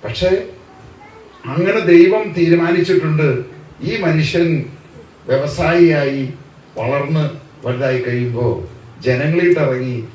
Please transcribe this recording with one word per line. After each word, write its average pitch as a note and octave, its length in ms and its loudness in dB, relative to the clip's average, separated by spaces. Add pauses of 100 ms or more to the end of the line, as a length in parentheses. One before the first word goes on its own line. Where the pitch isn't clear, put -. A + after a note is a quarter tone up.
പക്ഷേ C#3+ 260 -2 (1200)
അങ്ങനെ F#3+ 260 0
ദൈവം F3+ 440 6 (140)
തീരുമാനിച്ചിട്ടുണ്ട്, E3+ 880 2 (540)
ഈ - 100 -4 (140)
മനുഷ്യൻ E3 440 0 (800)
വ്യവസായിയായി D3+ 920 2 (560)
വളർന്ന് C#3+ 480 -2 (400)
വലുതായി B2+ 420 -2
കഴിയുമ്പോൾ A#2+ 460 -2 (520)
ജനങ്ങളിട്ടിറങ്ങി C#3 920 0 (200)